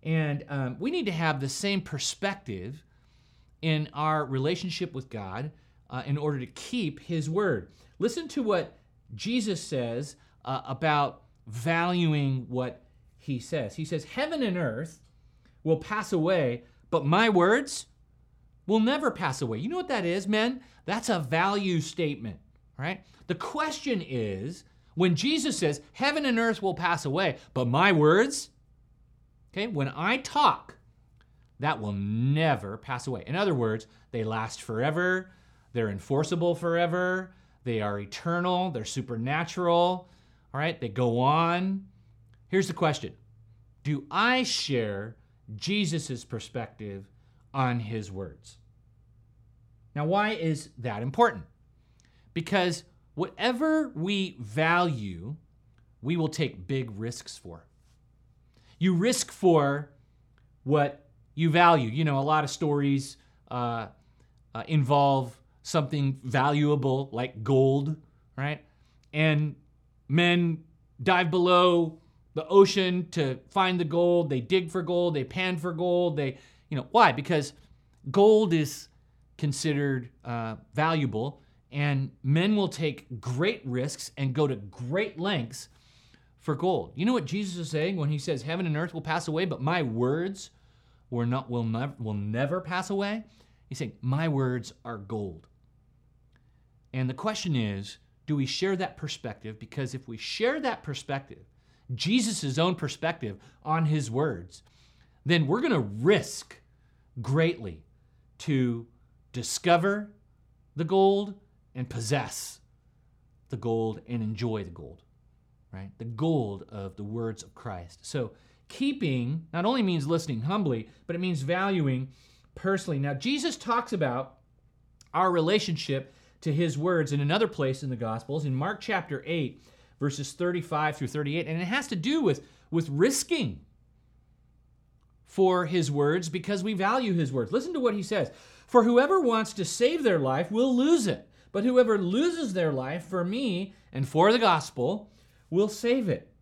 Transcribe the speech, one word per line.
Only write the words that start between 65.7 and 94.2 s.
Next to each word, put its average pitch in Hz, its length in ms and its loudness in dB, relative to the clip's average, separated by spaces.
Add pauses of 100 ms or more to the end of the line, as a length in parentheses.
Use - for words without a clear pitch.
valuable 139 880 2
like 117 320 -6
gold, 135 520 4 (400)
right? 143 280 -6 (500)
And 151 420 2 (520)
men 175 560 2 (380)
dive 175 300 4
below 175 680 6 (360)
the 156 120 -6
ocean 185 640 6
to 131 280 -2 (100)
find 185 300 2
the 170 60 0
gold. 170 440 4
They 131 120 0
dig 170 300 2
for 185 100 -2
gold, 175 320 2
they 139 100 0
pan 180 340 -2
for 170 140 -4
gold. 175 460 2
They, 135 220 -4 (300)
you 156 60 -4
know, 131 140 -4
why? 214 220 8
Because - 420 -2 (560)
gold 208 440 8
is 156 360 0 (480)
considered, 143 720 -2 (160)
uh, 117 300 -6 (180)
valuable 143 680 0 (320)
and 139 380 -2 (100)
men 170 340 4
will 196 140 0
take 139 500 -6
great 143 460 -2
risks 127 500 -6
and 135 200 -4
go 151 100 2
to 135 100 -2
great 123 640 -6
lengths 165 500 -4 (720)
for - 140 -4
gold. 156 420 -2
You 147 80 -4
know 240 100 2
what 202 120 0
Jesus 185 320 -4
is 160 140 -8
saying 160 240 -2
when 147 140 -2
he 151 100 -2
says, 135 240 -4
"Heaven 170 240 -4
and 151 100 -2
earth 170 160 -4
will 160 80 -8
pass 160 260 -4
away, 165 180 0
but 160 140 -4
my 165 220 0
words 143 720 -2 (580)
will 120 160 -2
not, 127 240 -2
will 120 140 -2
nev-, 117 360 -4
will 107 140 -4
never 117 480 -2
pass 185 300 -4
away"? 202 320 -2 (440)
He's - 120 -10
saying, 131 220 -6
"My 139 260 0